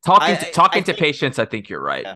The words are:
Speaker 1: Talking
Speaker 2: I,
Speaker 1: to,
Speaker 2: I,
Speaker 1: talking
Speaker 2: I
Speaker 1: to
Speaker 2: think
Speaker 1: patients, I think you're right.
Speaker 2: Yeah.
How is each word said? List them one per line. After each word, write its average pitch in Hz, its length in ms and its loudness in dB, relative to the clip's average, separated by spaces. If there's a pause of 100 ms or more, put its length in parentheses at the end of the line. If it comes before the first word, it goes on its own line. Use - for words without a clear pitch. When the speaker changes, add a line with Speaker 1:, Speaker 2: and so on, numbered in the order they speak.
Speaker 1:
Talking 175 320 4
Speaker 2:
I, - 20 -6
Speaker 1:
to, 165 100 -6
Speaker 2:
I, - 40 -10
Speaker 1:
talking 185 300 2
Speaker 2:
I 175 40 -4
Speaker 1:
to 185 60 -2
Speaker 2:
think - 80 -4
Speaker 1:
patients, 147 400 -2
I 110 60 0
think 107 220 -10
you're 71 140 -10
right. 69 220 -4
Speaker 2:
Yeah. 95 120 -12